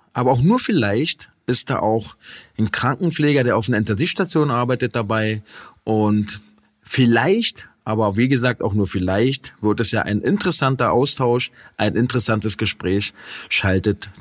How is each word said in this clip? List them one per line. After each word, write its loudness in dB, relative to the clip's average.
aber 2
auch 2
nur 4
vielleicht, -2
ist -2
da -2
auch -2
ein 0
Krankenpfleger, 0
der 2
auf 0
einer 0
Intensivstation 0
arbeitet, -2
dabei. -2
Und 0
vielleicht, 2
aber 0
wie 2
gesagt, 0
auch -2
nur 2
vielleicht, -2
wird 0
es -2
ja 0
ein -2
interessanter 0
Austausch, 0
ein -2
interessantes 0
Gespräch. -2
Schaltet 0